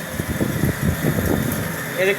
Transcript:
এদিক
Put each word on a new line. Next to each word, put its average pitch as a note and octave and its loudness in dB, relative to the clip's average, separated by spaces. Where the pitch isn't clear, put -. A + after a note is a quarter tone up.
এদিক F#3+ 2